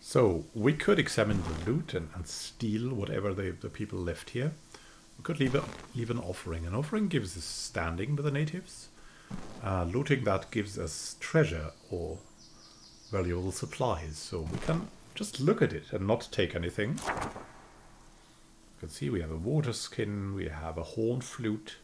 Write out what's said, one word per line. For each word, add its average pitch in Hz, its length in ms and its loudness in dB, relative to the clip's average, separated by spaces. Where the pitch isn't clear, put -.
So, 95 420 6
we 117 200 6
could 185 260 6
examine 104 440 4
the 82 280 0
loot - 220 0
and, 82 200 -2
and 87 140 -6
steal 113 640 -2
whatever 101 440 0
the, 92 180 0
the - 180 -8
people - 300 -4
left 85 320 -4
here. 139 200 0
We - 60 -16
could 160 160 -2
leave 131 160 4
a, 135 80 4
leave 117 140 -2
an 120 100 2
offering. 85 460 -4
An 87 100 -2
offering 190 320 2
gives 107 300 0
us 80 80 -8
standing 92 720 -2
with 143 80 -2
the 147 60 2
natives. 151 580 -4
Uh, 92 220 2
looting 127 400 2
that 95 260 2
gives 101 260 0
us - 440 -6
treasure 82 500 4
or 80 280 -4
valuable 92 420 0
supplies, 80 680 -2
so - 240 -6
we 80 180 -4
can 165 280 0
just - 240 -6
look 170 220 4
at 120 120 4
it - 180 -8
and 95 160 0
not - 240 2
take 92 240 2
anything. 95 520 0
You - 1700 -10
can 85 100 -8
see - 200 -4
we 101 120 0
have 78 100 -4
a 80 60 -4
water 123 360 2
skin, 104 600 -2
we 90 140 -2
have 80 300 -6
a 82 60 -4
horn 117 380 0
flute 107 640 -4